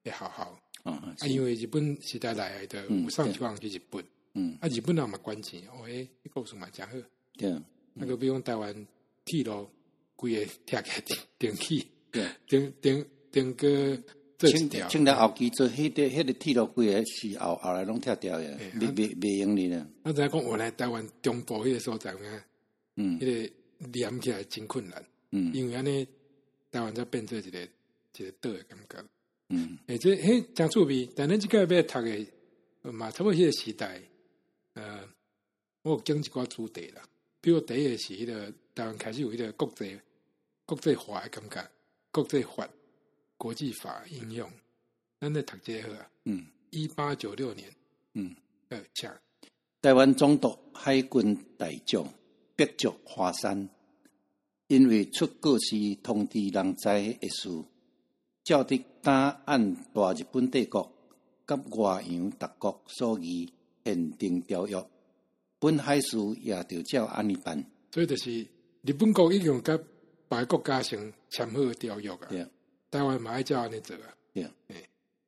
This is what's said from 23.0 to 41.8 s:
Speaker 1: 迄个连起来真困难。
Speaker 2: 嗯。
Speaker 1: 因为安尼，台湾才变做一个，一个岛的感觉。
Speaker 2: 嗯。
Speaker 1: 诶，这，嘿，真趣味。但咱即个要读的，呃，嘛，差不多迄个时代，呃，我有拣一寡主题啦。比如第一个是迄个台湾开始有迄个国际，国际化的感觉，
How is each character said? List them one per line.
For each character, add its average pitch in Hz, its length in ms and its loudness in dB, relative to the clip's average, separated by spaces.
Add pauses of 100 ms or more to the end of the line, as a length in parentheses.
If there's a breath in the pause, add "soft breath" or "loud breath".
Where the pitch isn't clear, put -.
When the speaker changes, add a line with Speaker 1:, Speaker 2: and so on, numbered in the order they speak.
Speaker 1:
迄 117 300 0
个 - 40 -20 (360)
连 120 320 -4
起 123 100 -2
来 101 140 -4
真 107 240 -10
困 107 200 -6
难。 - 160 -14 (280)
Speaker 2:
嗯。 92 200 0
Speaker 1:
因 131 140 -2
为 120 80 -4
安 131 100 -4
尼， 139 220 0 (640)
台 120 100 -4
湾 107 140 -4
才 120 100 -4
变 117 220 -4
做 117 100 -8
一 95 140 -10
个， 90 100 -10 (560)
一 127 80 -12
个 127 160 -12
岛 127 100 -4
的 95 140 -8
感 - 140 -20 (100)
觉。 - 160 -16 (440)
Speaker 2:
嗯。 85 380 -4
Speaker 1:
诶， 117 120 -4
这， 190 180 4
嘿， 220 240 4 (140)
真 160 160 4
趣 196 140 6
味。 131 300 2
但 143 140 0
咱 208 100 4
即 202 100 -2
个 220 100 6
要 185 80 6
读 160 360 4
的， 107 240 -4 (560)
呃， 127 100 -10
嘛， 113 180 -8
差 - 80 -8
不 180 60 0
多 208 100 4
迄 170 100 6
个 147 80 6
时 - 200 -6
代， 98 280 -8 (760)
呃， 104 260 -12 (840)
我 156 100 -2
有 120 80 0
拣 151 160 0
一 151 60 -2
寡 127 240 -6
主 113 220 -10
题 85 200 -14
啦。 - 140 -20 (400)
比 170 80 4
如 160 100 4
第 151 140 -4
一 143 140 2
个 113 100 -2
是 - 160 -10
迄 107 100 -8
个 107 280 -8 (220)
台 117 120 -6
湾 107 100 -8
开 113 160 -10
始 127 80 -6
有 117 120 -4
迄 117 40 -6
个 113 160 -4
国 131 240 -2
际， 101 220 -10 (640)
国 151 140 -6
际 151 160 4
化 101 280 -6
的 - 60 -12
感 - 220 -14
觉， - 200 -10 (420)